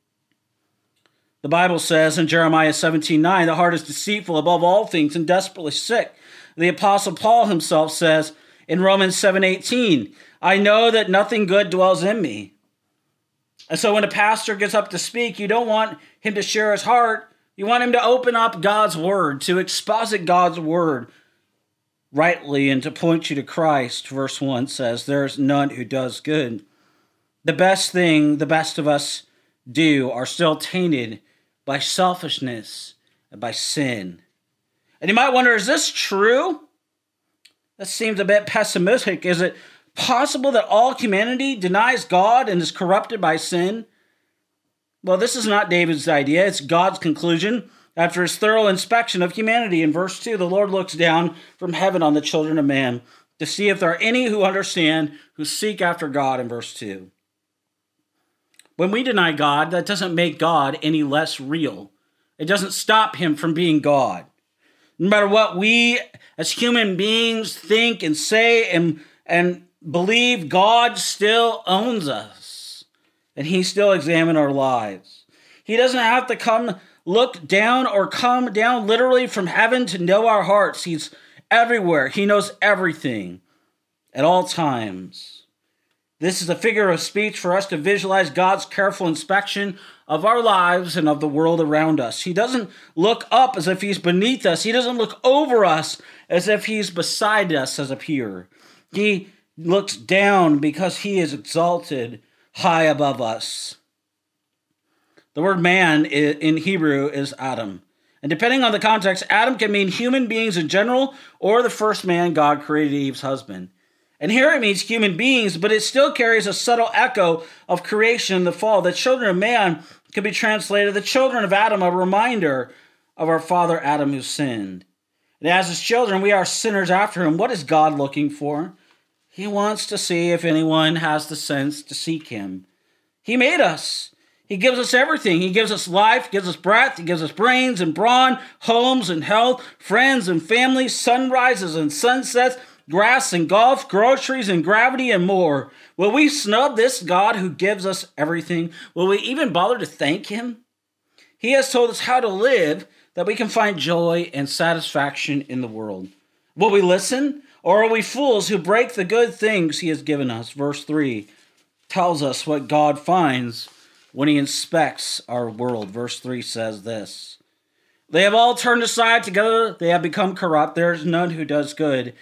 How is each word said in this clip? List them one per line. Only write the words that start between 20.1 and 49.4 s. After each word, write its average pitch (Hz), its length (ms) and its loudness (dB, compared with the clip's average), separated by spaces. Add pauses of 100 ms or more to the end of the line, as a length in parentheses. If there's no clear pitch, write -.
God's 175 340 2
word 156 480 -2 (1040)
rightly 143 580 0
and 131 140 0
to 151 80 -6
point 165 380 0
you 151 60 -4
to 139 80 -4
Christ. 139 640 -2
Verse 135 320 -6
one 135 280 -2
says, 120 380 -4
"There 139 200 0
is 135 120 -8
none 143 340 0
who 123 120 -10
does 127 380 -6
good." 135 420 -4 (800)
The 160 100 -2
best 185 380 2
thing 156 460 4
the 151 80 -2
best 156 340 -2
of 147 80 -2
us 143 360 -2 (460)
do 139 420 2
are 123 140 -6
still 160 300 0
tainted 147 680 -4 (440)
by 139 140 -4
selfishness 156 1120 -4 (380)
and 101 100 -16
by 117 100 -6
sin. 107 720 -6 (800)
And 165 80 -6
you 208 60 -2
might 262 180 0
wonder, 247 220 4
is 202 100 -4
this 294 240 -2
true? 247 800 -2 (1120)
That 190 100 -12
seems 220 320 -4
a 196 60 0
bit 202 200 2
pessimistic. 208 800 0
Is 175 160 0
it 175 140 -2 (400)
possible 269 560 0
that 226 140 2
all 240 280 2
humanity 247 600 -2
denies 208 500 0
God 226 440 4
and 180 120 0
is 156 100 -4
corrupted 208 480 -2
by 160 180 0
sin? 185 480 -4 (1160)
Well, 185 140 2
this 233 180 0
is 226 120 -4
not 208 220 2
David's 165 380 0
idea. 151 380 2
It's 190 160 -2
God's 175 380 0
conclusion. 170 720 -2 (280)
After 170 240 0
his 170 160 -2
thorough 214 300 2
inspection 196 540 0
of 175 120 -2
humanity 220 480 0